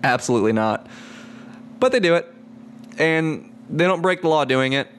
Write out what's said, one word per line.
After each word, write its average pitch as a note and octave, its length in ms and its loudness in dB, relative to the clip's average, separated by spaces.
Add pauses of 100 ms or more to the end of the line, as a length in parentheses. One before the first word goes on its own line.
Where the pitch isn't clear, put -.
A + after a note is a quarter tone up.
Absolutely B2 500 2
not. A2 320 0 (920)
But B3+ 140 2
they B3+ 60 2
do E3+ 140 2
it, E3+ 180 -2 (680)
and D#3+ 520 -2 (200)
they D#3 140 2
don't F3+ 180 0
break F3+ 180 0
the E3+ 60 0
law D#3 180 4
doing C3 280 0
it. C#3 140 -2 (120)